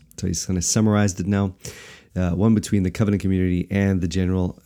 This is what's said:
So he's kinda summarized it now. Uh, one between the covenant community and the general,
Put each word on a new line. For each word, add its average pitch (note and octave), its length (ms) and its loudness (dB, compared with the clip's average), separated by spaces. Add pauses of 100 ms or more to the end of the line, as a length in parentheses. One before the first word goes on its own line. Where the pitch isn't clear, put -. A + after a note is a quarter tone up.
(180)
So - 80 -4
he's F2 200 -4
kinda F#2 160 -2
summarized G#2 580 2
it F2 60 -6
now. G2+ 300 0 (580)
Uh, F2+ 160 0
one G#2 240 2
between G#2 280 0
the F#2 80 0
covenant G2+ 320 0
community F#2 480 0
and G2 300 2
the F2+ 80 0
general, F2+ 580 -2